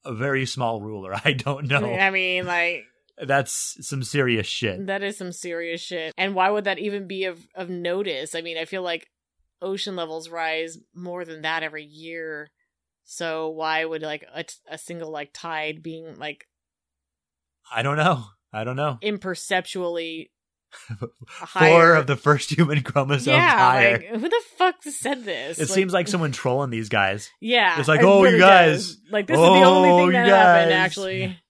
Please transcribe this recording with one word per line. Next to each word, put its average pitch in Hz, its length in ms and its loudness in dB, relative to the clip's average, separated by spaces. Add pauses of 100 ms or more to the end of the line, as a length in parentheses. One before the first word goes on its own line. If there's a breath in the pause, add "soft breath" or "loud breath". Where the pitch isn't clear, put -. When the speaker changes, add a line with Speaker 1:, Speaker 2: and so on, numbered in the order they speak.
Speaker 1:
A 131 100 -12
very 131 340 -4
small 117 340 -6
ruler. 101 320 -12
<laughs> 104 100 -8
I 151 100 0
don't 139 340 -8
know. 139 260 -2
Speaker 2:
I 190 160 0
mean, 185 380 -4
like, 170 380 -4 (360)
Speaker 1:
That's 139 560 -4 (100)
some 139 140 -6
serious 120 460 -2
shit. 107 400 -6
Speaker 2:
That 196 160 -6
is 202 120 -8
some 180 160 -12
serious 170 500 -10
shit. 160 360 -10
And 196 160 -4
why 185 160 2
would 208 140 -2
that 190 160 -4
even 202 280 -8
be 190 180 -8
of, 175 280 -10
of 185 160 -12
notice? 175 640 -6
I 165 80 -8
mean, 165 160 -12
I 160 80 -8
feel 190 160 -10
like 170 260 -8 (540)
ocean 190 340 -8
levels 160 340 -10
rise 165 500 -6 (160)
more 175 280 -10
than 160 200 -16
that 160 180 -4
every 151 240 -10
year. 156 640 -14 (540)
So 160 460 -8
why 160 360 -4
would, 160 160 -8
like, 151 320 -10
a, 160 120 -10 (220)
a 160 120 -16
single, 170 320 -14
like, 147 220 -12
tide 156 500 -10
being, 160 340 -16
like, 147 300 -14 (1200)
Speaker 1:
I 117 120 -4
don't 143 140 -2
know. 151 280 0 (260)
I 110 120 -8
don't 123 120 -8
know. 139 280 -4
Speaker 2:
imperceptually 180 1300 -6 (400)
Speaker 1:
<laughs> - 260 -16
Four 120 120 -10 (180)
Speaker 2:
higher? 165 680 4
Speaker 1:
of 151 120 0
the 139 80 0
first 143 360 0
human 147 300 2
chromosomes 139 460 -2
Speaker 2:
Yeah, 311 300 4
Speaker 1:
higher. 127 400 6
Speaker 2:
like, 160 80 -6 (160)
who 320 80 -4
the 466 120 0 (160)
fuck 359 260 0
said 277 420 -8
this? 156 340 -8
Speaker 1:
It 156 100 0
Speaker 2:
Like, 190 60 -4
Speaker 1:
seems 190 180 2
like 180 140 2
someone 170 240 -2
trolling 131 380 -2
these 113 200 -6
guys. 101 400 0 (120)
Speaker 2:
Yeah, 214 360 2
Speaker 1:
It's 143 120 0
like, 156 120 4
Speaker 2:
it 180 40 8
Speaker 1:
"Oh, 196 180 8
Speaker 2:
really 180 120 6
Speaker 1:
you 175 60 4
guys." 175 540 8
Speaker 2:
does. - 20 -20 (140)
Like, 208 160 -2
this 170 100 0
is 160 40 6
the 170 60 8 (160)
only 185 260 8
Speaker 1:
"Oh, 175 80 8
Speaker 2:
thing 180 100 4
Speaker 1:
you 180 60 2
Speaker 2:
that 240 140 2
happened, 175 440 6
Speaker 1:
guys." 185 140 2
Speaker 2:
actually. 190 520 -6 (120)